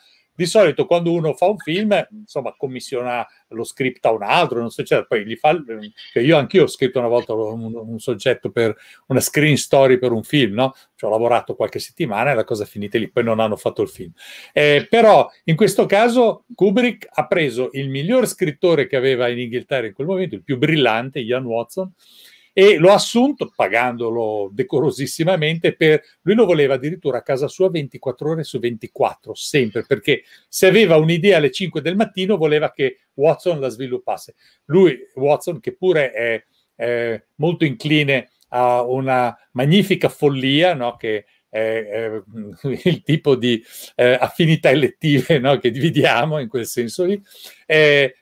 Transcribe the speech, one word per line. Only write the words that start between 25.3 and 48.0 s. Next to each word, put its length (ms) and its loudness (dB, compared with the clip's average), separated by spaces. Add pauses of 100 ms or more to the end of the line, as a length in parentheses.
Per 280 2 (200)
lui 120 2
lo 100 6
voleva 300 2
addirittura 420 -4
a 60 -6
casa 260 -4
sua 220 0
ventiquattro 640 -8
ore 120 -6
su 140 -10
ventiquattro, 760 -6
sempre, 520 -4
perché 360 -2 (260)
se 180 2
aveva 300 6
un'idea 420 4
alle 120 2
cinque 300 -8
del 160 -4
mattino 400 -2
voleva 340 0
che 280 -4 (160)
Watson 440 0
la 100 -4
sviluppasse. 680 -8 (320)
Lui, 320 4 (160)
Watson, 460 -2
che 140 -8
pure 380 0
è, 320 -4 (300)
è 480 -4 (140)
molto 280 -2
incline 640 0 (180)
a 340 2
una 520 -2 (180)
magnifica 580 2
follia, 640 0
no? 220 -6
Che 280 -6 (240)
è, 100 -8
è 640 -4 (400)
<laughs> 80 -8 (200)
il 140 -2
tipo 320 2
di, 280 -2 (320)
eh, 260 4
affinità 500 2
elettive, 680 2
no? 180 2
Che 140 0
dividiamo 680 0
in 100 -8
quel 180 -6
senso 380 -6
lì, 140 -2 (460)
eh, 580 2